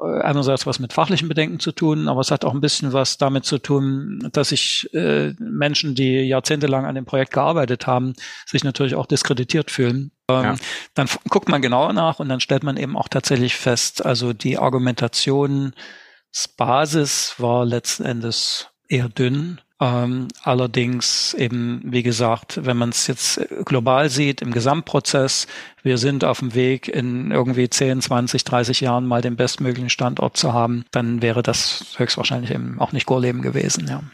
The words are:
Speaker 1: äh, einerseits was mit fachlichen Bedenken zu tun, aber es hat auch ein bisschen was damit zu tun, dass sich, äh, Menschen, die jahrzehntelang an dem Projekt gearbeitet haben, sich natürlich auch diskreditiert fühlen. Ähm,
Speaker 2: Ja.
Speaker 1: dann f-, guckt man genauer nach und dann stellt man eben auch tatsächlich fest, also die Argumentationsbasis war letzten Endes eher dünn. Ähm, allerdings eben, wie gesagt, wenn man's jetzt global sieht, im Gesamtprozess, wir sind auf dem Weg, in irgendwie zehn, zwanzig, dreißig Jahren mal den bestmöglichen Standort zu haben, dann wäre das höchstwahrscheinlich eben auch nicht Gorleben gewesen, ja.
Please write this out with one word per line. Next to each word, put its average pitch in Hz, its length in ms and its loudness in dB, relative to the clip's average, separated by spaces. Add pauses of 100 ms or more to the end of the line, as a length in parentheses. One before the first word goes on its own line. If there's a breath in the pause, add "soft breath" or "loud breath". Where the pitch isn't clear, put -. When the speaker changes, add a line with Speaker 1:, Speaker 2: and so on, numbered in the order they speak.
Speaker 1:
äh, 170 160 -2
einerseits 139 480 2
was 135 120 -2
mit 123 120 -6
fachlichen 160 380 2
Bedenken 160 320 -2
zu 160 100 -4
tun, 156 380 2
aber 131 100 2
es 131 100 0
hat 139 140 0
auch 156 100 0
ein 143 60 -2
bisschen 143 340 0
was 131 240 0
damit 139 280 2
zu 147 120 0
tun, 135 760 -2
dass 143 160 2
sich, - 440 -2
äh, 147 460 0
Menschen, 147 560 -2
die 131 260 2
jahrzehntelang 135 640 0
an 135 100 -6
dem 131 100 -8
Projekt 135 280 -2
gearbeitet 139 540 0
haben, 127 260 2 (320 loud breath)
sich 131 180 0
natürlich 135 320 0
auch - 100 -2
diskreditiert 139 680 0
fühlen. 131 400 0 (180)
Ähm, 127 140 4
Speaker 2:
Ja. 110 120 2 (380 loud breath)
Speaker 1:
dann 131 140 2
f-, - 120 -4 (100)
guckt 190 200 2
man 147 120 4
genauer 131 320 2
nach 165 260 2
und 143 100 -4
dann 127 100 -2
stellt 139 240 0
man 139 140 -2
eben 139 200 -4
auch - 100 -4
tatsächlich 123 480 0
fest, - 500 0
also 123 280 0
die 131 240 -2
Argumentationsbasis 135 2750 0
war 120 280 2
letzten - 400 -2
Endes 117 640 -4 (200)
eher 123 220 0
dünn. 139 500 -2 (220)
Ähm, 123 460 0 (160)
allerdings 123 920 0
eben, 120 500 -2
wie 123 180 0
gesagt, 120 600 0
wenn 123 100 2
man's 120 320 0
jetzt - 320 -2 (240)
global 131 460 4
sieht, 139 320 0
im 131 100 -4
Gesamtprozess, 135 960 0 (360 loud breath)
wir 127 140 2
sind 135 280 0
auf 131 140 2
dem 123 140 -4
Weg, 127 360 0
in 123 420 -2
irgendwie 123 380 2
zehn, 131 320 0
zwanzig, 123 420 0
dreißig 123 380 0
Jahren 123 260 0
mal 120 140 2
den 120 160 -2
bestmöglichen 123 520 0
Standort 131 460 0
zu 151 160 0
haben, 120 400 2
dann 120 300 0
wäre 117 220 2
das - 520 -2
höchstwahrscheinlich 123 560 -2
eben 123 260 -4
auch - 140 0
nicht 135 140 -2
Gorleben 123 360 2
gewesen, 131 460 -2
ja. 135 140 -6 (120)